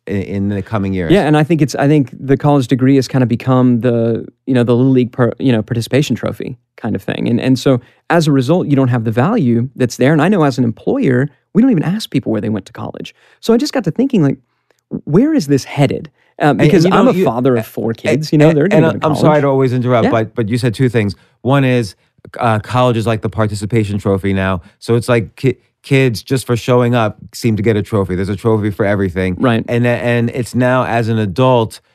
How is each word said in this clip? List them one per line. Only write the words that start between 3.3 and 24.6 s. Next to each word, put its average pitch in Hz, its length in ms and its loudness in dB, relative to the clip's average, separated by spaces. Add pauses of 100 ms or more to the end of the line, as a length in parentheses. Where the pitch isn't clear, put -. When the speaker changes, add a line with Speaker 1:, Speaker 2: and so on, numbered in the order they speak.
Speaker 2:
the, 117 440 0 (220)
you 135 80 0
know, 123 80 4
the 120 120 2
Little 131 160 4
League 127 200 2
per-, 117 280 0
you 135 120 2
know, 110 100 2
participation 120 540 -2
trophy - 420 -8 (200)
kind 107 180 -6
of 98 80 -6
thing. - 240 -6
And, 117 120 0
and 131 200 2
so 131 200 2 (300)
as 160 180 2
a 156 40 2
result, 139 360 0
you 143 80 0
don't 135 140 2
have 120 140 0
the 117 80 -2
value 123 640 0
that's 127 220 -2
there. 131 160 2
And 151 80 2
I 165 80 2
know 196 140 2
as 131 140 0
an 127 60 0
employer, 135 640 0 (260)
we 214 80 4
don't 269 100 4
even 156 120 0
ask 190 260 -4
people - 220 -2
where 107 100 -2
they 113 80 -4
went 107 180 -6
to - 60 -20
college. - 400 -14 (260)
So - 140 0
I 240 40 6
just 294 160 -2
got 254 120 -2
to 165 60 0
thinking, 247 320 0
like, 135 140 0 (680)
where 247 280 2
is 208 140 0
this 139 160 0
headed? - 460 -2 (300)
Uh, - 100 0
Speaker 1:
And, 143 100 2
Speaker 2:
because 165 260 4
Speaker 1:
and 190 80 2
you 175 60 4
Speaker 2:
I'm 226 60 4
Speaker 1:
know, 254 60 6
Speaker 2:
a 170 40 -2
Speaker 1:
you, 185 100 0
Speaker 2:
father 127 280 0
of 117 60 2
Speaker 1:
and, 113 60 -4
Speaker 2:
four 113 280 -6
kids, 147 380 -4
Speaker 1:
and, - 20 4
Speaker 2:
you 156 40 4
know, 151 160 6
they're 165 140 2
gonna 160 220 4
Speaker 1:
and - 40 0
Speaker 2:
go - 60 -8
to 156 80 -2
Speaker 1:
I'm 151 80 0
sorry 165 120 0
Speaker 2:
college. 151 160 4
Speaker 1:
to 143 40 0
always 135 260 0
interrupt, 123 320 0
Speaker 2:
Yeah. 262 60 0
Speaker 1:
but, 110 240 -2
but 110 140 -4
you 123 80 0
said 113 160 -2
two 131 160 0
things. 104 260 0 (260)
One 135 220 2
is, 123 320 -2 (440)
uh, 110 200 0
college 127 380 0
is 107 100 -2
like 110 140 -2
the 107 80 -4
participation 104 680 -2
trophy 98 360 -2
now. 95 280 -2 (180)